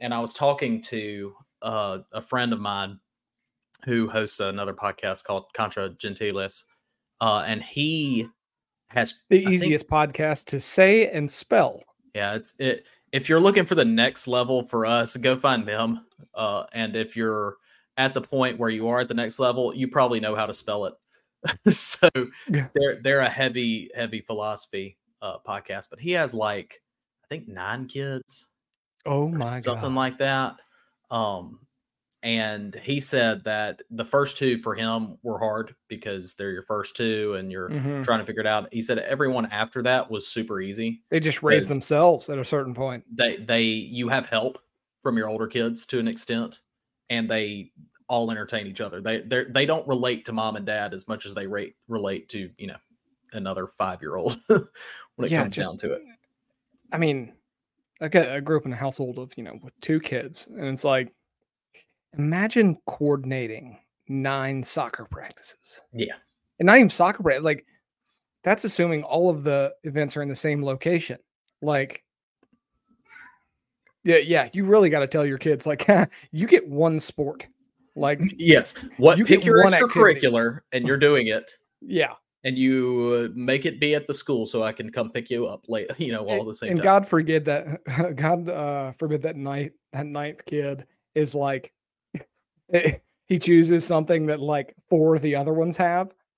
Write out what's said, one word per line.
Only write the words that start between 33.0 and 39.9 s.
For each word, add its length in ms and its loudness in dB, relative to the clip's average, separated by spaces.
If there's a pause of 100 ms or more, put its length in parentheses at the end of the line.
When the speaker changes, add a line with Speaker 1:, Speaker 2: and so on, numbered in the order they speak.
Speaker 1:
said 440 0
that 460 -4
the 160 -6
first 320 0
two 180 2
for 180 -6
him 480 -4
were 160 -6
hard 360 -4 (140)
because 460 -10
they're 180 -8
your 100 -10
first 340 -8
two 380 -2
and 180 -8
you're 160 -8
Speaker 2:
Mm-hmm. 320 -6
Speaker 1:
trying 200 0
to 40 -8
figure 160 -8
it 60 -2
out. 260 0
He 80 -4
said 200 -2
everyone 520 -2
after 300 -4
that 280 0